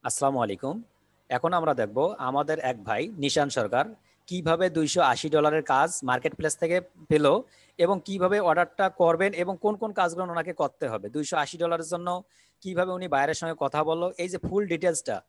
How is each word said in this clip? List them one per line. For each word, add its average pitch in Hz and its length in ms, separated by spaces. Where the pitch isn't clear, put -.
আসসালামু 139 400
আলাইকুম। 123 400
এখন 165 240
আমরা 160 200
দেখব 127 440
আমাদের 147 420
এক 127 240
ভাই 113 240
নিশান 143 420
সরকার 123 360
কিভাবে 175 420
দুইশো 160 320
আশি 139 280
ডলারের 151 340
কাজ 139 400
মার্কেট 127 320
প্লেস 156 220
থেকে 175 240
পেল 151 320
এবং 185 280
কিভাবে 196 340
অর্ডারটা 175 500
করবেন 175 440
এবং 175 280
কোন 214 140
কোন 214 180
কাজগুলো 180 380
ওনাকে 170 220
করতে 147 340
হবে। 107 220
দুইশো 147 280
আশি 147 200
ডলারের 170 280
জন্য 175 380
কিভাবে 185 300
উনি 185 160
বায়ারের 143 260
সঙ্গে 165 240
কথা 147 260
বললো, 170 340
এই 180 120
যে 180 80
ফুল 196 300
ডিটেলসটা 160 600